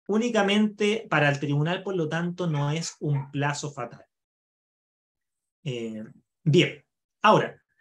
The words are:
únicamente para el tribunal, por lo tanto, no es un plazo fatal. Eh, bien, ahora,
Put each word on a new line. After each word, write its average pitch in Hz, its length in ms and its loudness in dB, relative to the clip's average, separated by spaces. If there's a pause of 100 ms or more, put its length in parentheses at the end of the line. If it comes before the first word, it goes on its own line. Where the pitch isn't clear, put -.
únicamente 208 1040 0
para 147 200 4
el 139 100 0
tribunal, 151 440 -2
por 196 120 -4
lo 165 120 0
tanto, 175 400 -4
no 143 240 -2
es 165 280 -6
un 139 320 -4
plazo 143 400 -4
fatal. - 340 -14 (1600)
Eh, 117 400 -8 (400)
bien, 151 400 2 (380)
ahora, 170 400 4 (200)